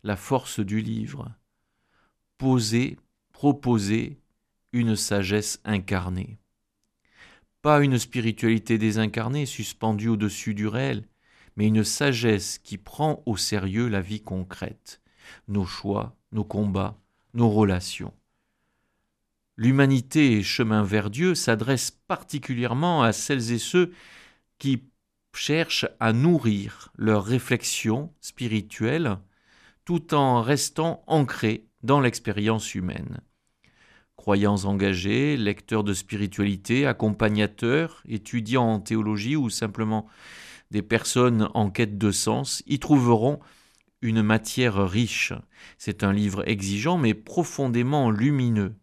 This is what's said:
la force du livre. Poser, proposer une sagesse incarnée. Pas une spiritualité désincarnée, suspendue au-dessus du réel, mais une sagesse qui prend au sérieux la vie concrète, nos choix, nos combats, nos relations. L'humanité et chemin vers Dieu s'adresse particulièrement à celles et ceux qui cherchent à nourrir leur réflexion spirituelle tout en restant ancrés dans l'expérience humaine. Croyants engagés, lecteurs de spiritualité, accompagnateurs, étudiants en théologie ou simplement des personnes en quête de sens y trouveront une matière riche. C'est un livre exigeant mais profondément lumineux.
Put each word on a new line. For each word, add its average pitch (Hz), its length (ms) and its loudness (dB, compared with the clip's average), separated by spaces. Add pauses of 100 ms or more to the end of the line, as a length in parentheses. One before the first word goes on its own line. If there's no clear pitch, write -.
la 104 140 -4
force - 420 -4
du 104 220 -2
livre. 113 500 -8 (1040)
Poser, 123 640 0 (320)
proposer 120 880 0 (520)
une 117 240 2
sagesse 101 680 -2
incarnée. 95 760 -4 (1300)
Pas 147 180 6
une 135 160 4
spiritualité 113 800 0
désincarnée, 110 680 -2
suspendue 110 600 -4
au-dessus 107 440 -2
du 104 140 -4
réel, 120 400 -4 (480)
mais 107 120 2
une 107 160 4
sagesse 113 760 0
qui - 220 -14
prend 151 480 -4
au 107 100 -2
sérieux 101 500 -2
la 101 140 -2
vie 104 200 -8
concrète, - 840 -12 (440)
nos 101 200 -2
choix, 104 500 -6 (140)
nos 107 120 -2
combats, 104 560 -2 (360)
nos 117 120 4
relations. 101 640 2 (1400)
L'humanité 135 760 6
et 104 100 4
chemin 110 400 2
vers 104 300 0
Dieu 165 240 0
s'adresse 117 560 0
particulièrement 135 1120 -2
à 113 100 4
celles 120 380 -2
et 117 80 0
ceux 180 340 2 (640)
qui 135 280 -2 (500)
cherchent - 500 -2 (140)
à 113 120 2
nourrir 117 840 0
leur 107 260 2
réflexion 120 960 -2
spirituelle 110 1000 -4 (680)
tout 170 300 -2
en 131 260 4
restant 147 640 -2
ancrés 120 640 0 (160)
dans 139 160 4
l'expérience 110 760 0
humaine. - 480 -8 (960)
Croyants 101 500 0
engagés, 101 720 0
lecteurs 104 460 -2
de 101 100 0
spiritualité, 101 960 -2
accompagnateurs, 113 1200 0
étudiants 113 680 0
en 104 60 0
théologie 107 560 -2
ou 123 160 0
simplement 110 560 -4 (640)
des 104 100 -2
personnes 113 720 2
en 104 160 2
quête 101 300 -4
de 107 100 2
sens 113 560 -2
y 143 140 -2
trouveront 120 600 4 (640)
une 113 220 2
matière 110 640 0
riche. 104 420 -2 (460)
C'est - 240 -8
un 98 100 2
livre 101 380 0
exigeant 104 480 0
mais 113 160 2
profondément 131 960 0
lumineux. 113 720 0